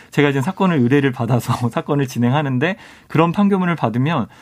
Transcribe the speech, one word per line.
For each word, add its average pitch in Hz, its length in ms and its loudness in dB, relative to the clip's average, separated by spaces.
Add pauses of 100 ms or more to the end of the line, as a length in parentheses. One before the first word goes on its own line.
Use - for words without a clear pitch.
(120)
제가 143 180 2
이제 139 120 -2
사건을 180 380 0
의뢰를 135 320 2
받아서 120 420 -2 (100)
<laughs> 120 60 0
사건을 143 380 -2
진행하는데 135 720 -2 (320)
그런 165 240 2
판결문을 190 420 2
받으면 127 520 -2 (140)